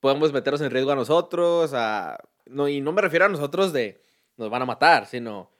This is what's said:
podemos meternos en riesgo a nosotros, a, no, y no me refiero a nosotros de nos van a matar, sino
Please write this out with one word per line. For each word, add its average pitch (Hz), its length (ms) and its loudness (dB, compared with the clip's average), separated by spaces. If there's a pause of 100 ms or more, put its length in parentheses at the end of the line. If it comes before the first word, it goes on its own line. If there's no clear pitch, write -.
podemos 143 320 2
meternos 139 300 -2
en 143 80 -2
riesgo 131 220 0
a 139 40 2
nosotros, 170 760 0
a, 107 440 -4 (280)
no, 143 220 -4
y 143 120 -2
no 143 120 -4
me - 100 2
refiero 170 240 2
a - 20 4
nosotros 165 440 -2
de 117 280 -4 (380)
nos 110 120 -6
van 123 120 -2
a 127 40 -4
matar, 131 400 4
sino 113 540 -12